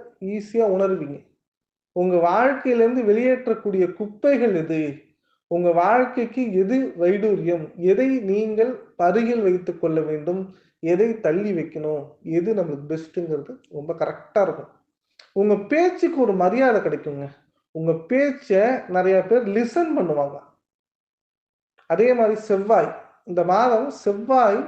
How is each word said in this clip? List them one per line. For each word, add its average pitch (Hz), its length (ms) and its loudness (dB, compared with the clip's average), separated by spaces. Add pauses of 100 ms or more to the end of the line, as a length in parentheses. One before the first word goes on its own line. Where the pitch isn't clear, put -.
(260)
ஈஸியா 208 400 -2
உணர்வீங்க. 185 520 -2 (760)
உங்க 180 220 2
வாழ்க்கையிலிருந்து 240 840 2
வெளியேற்றக்கூடிய 220 920 0
குப்பைகள் 226 640 0
எது, 160 260 -2 (680)
உங்க 175 200 2
வாழ்க்கைக்கு 233 800 0
எது 190 260 2 (200)
வைடூரியம், 175 680 0 (160)
எதை 208 280 2 (100)
நீங்கள் 214 520 0 (260)
அருகில் 226 460 2
வைத்துக் 180 380 -2
கொள்ள 160 200 0
வேண்டும், 156 400 -4 (420)
எதை 180 260 2 (100)
தள்ளி 190 340 -2
வைக்கணும், 151 500 -6 (260)
எது 170 240 -2
நம்மளுக்கு 147 360 -4
பெஸ்ட்டுங்கிறது 160 640 -8 (160)
ரொம்ப 156 240 -10
கரெக்டா - 480 -4
இருக்கும். - 320 -4 (600)
உங்க 202 220 2 (120)
பேச்சுக்கு 339 540 0
ஒரு 208 120 2
மரியாதை 208 480 2
கிடைக்குங்க. 143 460 -6 (480)
உங்க 160 160 0 (160)
பேச்சை 262 540 0 (260)
நிறைய 185 340 2
பேர் 226 260 2
லிசன் 240 460 0
பண்ணுவாங்க. 147 440 -2 (1500)
அதே 190 240 4
மாதிரி 220 280 2
செவ்வாய், 196 480 2 (360)
இந்த 175 180 -2
மாதம் 226 480 2
செவ்வாய் 226 760 2